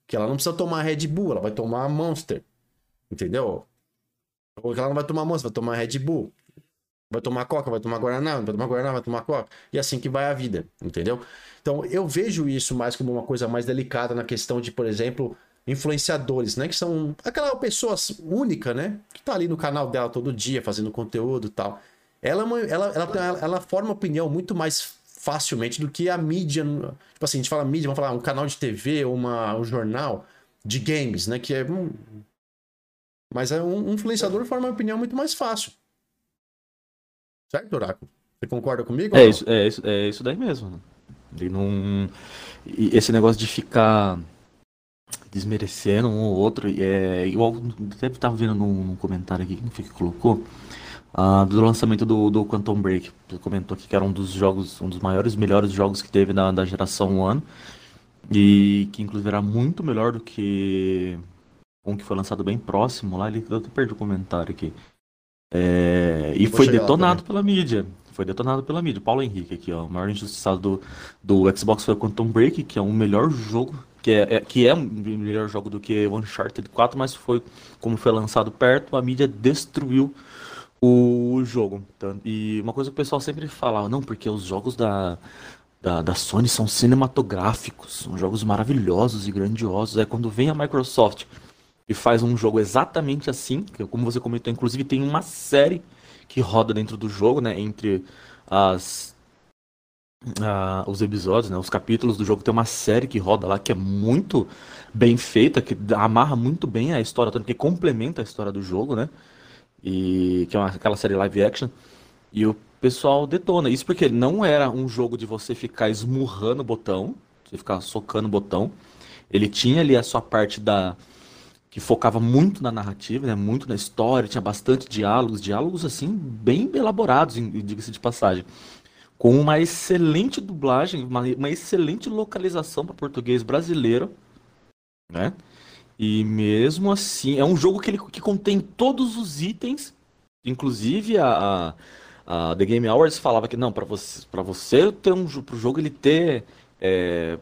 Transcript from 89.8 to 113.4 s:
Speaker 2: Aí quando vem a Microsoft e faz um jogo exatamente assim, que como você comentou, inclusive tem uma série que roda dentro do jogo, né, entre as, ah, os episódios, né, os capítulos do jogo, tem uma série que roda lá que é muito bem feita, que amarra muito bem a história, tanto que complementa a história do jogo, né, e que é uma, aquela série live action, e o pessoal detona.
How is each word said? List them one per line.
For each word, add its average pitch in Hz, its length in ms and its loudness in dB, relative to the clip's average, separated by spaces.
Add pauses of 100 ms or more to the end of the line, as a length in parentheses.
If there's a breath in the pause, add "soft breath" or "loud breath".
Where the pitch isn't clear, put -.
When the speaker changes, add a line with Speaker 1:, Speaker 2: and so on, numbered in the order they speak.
Speaker 2:
Aí 110 80 2
quando 117 240 -4
vem 123 200 0
a 156 40 0
Microsoft 131 720 2 (640 loud breath)
e 110 60 -4
faz 117 280 4
um 120 140 2
jogo 110 240 2
exatamente 139 720 0
assim, 131 320 -4
que 151 240 -10
como 120 180 -4
você 120 160 -2
comentou, 117 320 -4
inclusive 123 320 -2
tem 135 180 0
uma 147 200 0
série 147 600 4 (460 loud breath)
que - 140 -2
roda 110 320 4
dentro 107 240 -4
do 107 100 -6
jogo, 107 320 2
né, 113 180 -2
entre 101 460 -2 (420 loud breath)
as, 95 680 0 (1300)
ah, 95 440 -2
os 98 160 -4
episódios, 101 480 2
né, 90 80 -4
os 92 120 -6
capítulos 113 480 0
do 104 80 -2
jogo, 101 180 2
tem 117 80 2
uma 113 140 4
série 117 420 0
que 113 120 -4
roda 95 280 2
lá 98 100 2
que - 140 -4
é 101 40 2
muito 101 720 0 (480 loud breath)
bem 117 220 6
feita, 117 460 4
que 98 160 -6 (180)
amarra 113 400 4
muito 139 320 0
bem 117 260 -2
a 139 60 0
história, 113 320 0
tanto 110 140 -6
que 120 80 -4
complementa 151 680 -2
a - 20 -6
história 104 280 -8
do 101 100 -6
jogo, 104 360 -2
né, 139 120 -2 (760 loud breath)
e 92 640 0
que - 60 -4
é 104 40 2
uma, 98 100 0
aquela 98 260 -6
série 101 180 -4
live 98 300 0
action, 104 240 -2 (640 soft breath)
e 107 160 0
o 107 80 0 (240)
pessoal 139 480 2
detona. 175 420 0